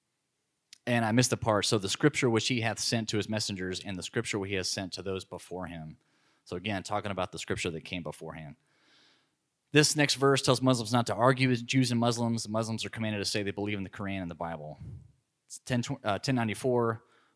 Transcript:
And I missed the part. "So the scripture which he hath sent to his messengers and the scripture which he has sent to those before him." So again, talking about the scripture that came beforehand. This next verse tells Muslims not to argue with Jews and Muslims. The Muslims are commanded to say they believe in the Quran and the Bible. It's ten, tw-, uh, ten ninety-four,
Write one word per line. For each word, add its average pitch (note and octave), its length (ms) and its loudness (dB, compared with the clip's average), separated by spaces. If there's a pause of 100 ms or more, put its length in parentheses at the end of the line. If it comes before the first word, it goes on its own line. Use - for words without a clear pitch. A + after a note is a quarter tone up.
(880)
And A#2+ 200 4
I G#2+ 60 2
missed B2 180 6
the - 80 0
part. G#2 260 4
"So A2+ 140 4
the F#2+ 100 -2
scripture C#3+ 400 2
which A2+ 200 2
he B2 120 2
hath A2 180 0
sent A2+ 300 -2
to A2 80 -2
his G2+ 140 -2
messengers F#2 500 -4
and G2 160 -8
the E2+ 60 -8
scripture - 360 -4
which G2 120 -4
he G2+ 60 -2
has F#2 120 -2
sent F#2+ 260 -6
to F#2 80 -10
those F#2+ 220 -4
before F2+ 440 -10
him." D#2+ 280 -12 (480)
So F2 120 -10
again, F#2+ 260 -4
talking G#2 280 -4
about F#2 220 -4
the D#2+ 60 -10
scripture F#2+ 320 -4
that D#2+ 160 -8
came F2+ 160 -8
beforehand. D#2 540 -12 (1160)
This D3 240 6
next C#3+ 180 4
verse C3+ 280 4
tells B2+ 200 4
Muslims A#2+ 300 2
not A#2+ 140 4
to G#2 80 0
argue B2+ 340 4
with A#2+ 180 0
Jews C3 240 2
and A#2+ 80 2
Muslims. A#2 460 0
The G#2+ 60 -10
Muslims A2 340 -2
are G2+ 60 -6
commanded G#2+ 280 -4
to G2 60 -2
say G#2+ 180 -2
they G2 80 -2
believe G#2 280 -2
in F#2+ 60 -4
the F#2 60 -10
Quran G2 320 -6
and E2+ 80 -6
the E2+ 40 -10
Bible. D#2 440 -10 (680)
It's - 100 -16
ten, A#2+ 240 0
tw-, C3 200 -6
uh, G2+ 160 2
ten C3+ 160 0
ninety-four, A#2 680 0 (320)